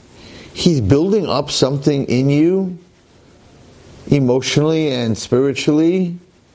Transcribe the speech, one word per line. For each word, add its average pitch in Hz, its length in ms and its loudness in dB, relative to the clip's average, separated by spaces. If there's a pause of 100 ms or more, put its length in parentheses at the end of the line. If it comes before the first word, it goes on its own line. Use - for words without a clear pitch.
(540)
He's 160 260 0
building 156 460 2
up 139 240 -4
something 139 540 0
in 131 260 0
you, 180 480 0 (1300)
emotionally 143 840 0
and 113 260 -2
spiritually, 160 1000 0 (380)